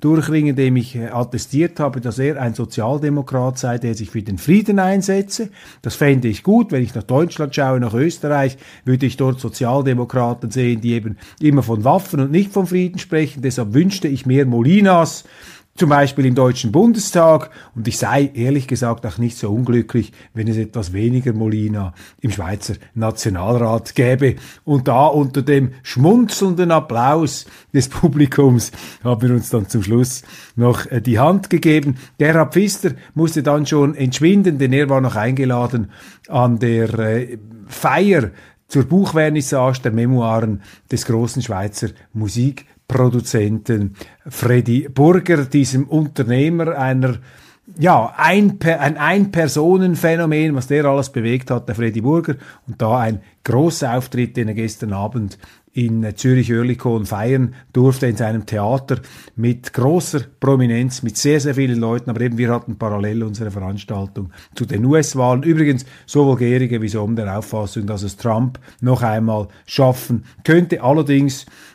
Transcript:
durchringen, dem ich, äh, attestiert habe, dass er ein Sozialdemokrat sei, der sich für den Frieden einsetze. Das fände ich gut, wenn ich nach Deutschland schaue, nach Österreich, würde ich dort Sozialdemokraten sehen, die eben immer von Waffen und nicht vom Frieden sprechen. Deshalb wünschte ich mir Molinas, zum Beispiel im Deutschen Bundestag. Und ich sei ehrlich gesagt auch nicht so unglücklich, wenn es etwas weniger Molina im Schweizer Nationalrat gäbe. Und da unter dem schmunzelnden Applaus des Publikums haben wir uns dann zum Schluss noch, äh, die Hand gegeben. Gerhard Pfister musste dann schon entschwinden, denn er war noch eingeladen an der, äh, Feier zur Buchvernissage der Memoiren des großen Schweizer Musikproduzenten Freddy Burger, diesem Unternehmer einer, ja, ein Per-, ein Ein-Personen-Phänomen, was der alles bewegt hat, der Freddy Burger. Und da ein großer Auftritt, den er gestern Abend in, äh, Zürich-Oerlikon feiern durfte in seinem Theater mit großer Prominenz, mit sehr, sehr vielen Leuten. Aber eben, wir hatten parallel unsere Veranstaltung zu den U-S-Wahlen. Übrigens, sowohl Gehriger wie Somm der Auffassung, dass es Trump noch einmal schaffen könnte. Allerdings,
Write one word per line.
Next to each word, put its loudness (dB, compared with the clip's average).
durchringen, 2
dem 2
ich, -2
äh, -8
attestiert -4
habe, -4
dass -6
er -2
ein -2
Sozialdemokrat -2
sei, -4
der -4
sich -10
für -6
den -6
Frieden 2
einsetze. -2
Das -6
fände 2
ich -4
gut, 2
wenn 0
ich -4
nach -6
Deutschland -2
schaue, 0
nach -2
Österreich, -2
würde 0
ich -2
dort 0
Sozialdemokraten -2
sehen, 0
die 0
eben -6
immer 4
von -2
Waffen 2
und 0
nicht 2
vom 0
Frieden -2
sprechen. -4
Deshalb -4
wünschte 2
ich -4
mir 2
Molinas, 4
zum 2
Beispiel 2
im 2
Deutschen 2
Bundestag. 4
Und -8
ich -4
sei 0
ehrlich 0
gesagt -4
auch -8
nicht -2
so -6
unglücklich, 0
wenn -6
es -2
etwas -6
weniger -2
Molina -4
im -4
Schweizer -8
Nationalrat -2
gäbe. 2
Und 0
da 4
unter 0
dem 2
schmunzelnden 2
Applaus 0
des 2
Publikums 2
haben -2
wir 2
uns -4
dann -2
zum -2
Schluss 0
noch, 0
äh, -4
die 0
Hand 2
gegeben. 2
Gerhard 2
Pfister 0
musste 0
dann 2
schon 2
entschwinden, 2
denn 2
er 2
war 2
noch 0
eingeladen -2
an 2
der, 0
äh, -4
Feier 2
zur 2
Buchvernissage 0
der -2
Memoiren 0
des -4
großen -2
Schweizer -6
Musikproduzenten -2
Freddy 0
Burger, 4
diesem 0
Unternehmer 0
einer, 0
ja, 4
ein 2
Per-, 2
ein 0
Ein-Personen-Phänomen, 2
was -4
der 2
alles 0
bewegt -2
hat, -4
der -6
Freddy -2
Burger. 0
Und -12
da 0
ein -2
großer 0
Auftritt, -4
den -2
er -4
gestern -6
Abend -6
in, -2
äh, -6
Zürich-Oerlikon 0
feiern -2
durfte 2
in 0
seinem -4
Theater -2
mit -4
großer 0
Prominenz, 0
mit -6
sehr, 2
sehr -2
vielen 0
Leuten. -4
Aber -4
eben, -2
wir 0
hatten -6
parallel -4
unsere -6
Veranstaltung -8
zu -6
den -2
U-S-Wahlen. 2
Übrigens, 2
sowohl 2
Gehriger 0
wie -4
Somm -4
der -4
Auffassung, -6
dass -6
es -8
Trump -2
noch 2
einmal -2
schaffen 0
könnte. 2
Allerdings, 0